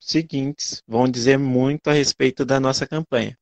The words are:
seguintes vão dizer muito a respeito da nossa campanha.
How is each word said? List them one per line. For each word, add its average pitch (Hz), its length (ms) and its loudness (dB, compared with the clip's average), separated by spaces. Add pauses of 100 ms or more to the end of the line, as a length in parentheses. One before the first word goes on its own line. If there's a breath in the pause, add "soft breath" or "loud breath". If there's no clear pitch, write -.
seguintes 147 840 -4
vão 120 220 2
dizer 127 300 2
muito 139 500 0
a 147 40 2
respeito 135 520 0
da 135 140 2
nossa 131 280 0
campanha. 123 560 -4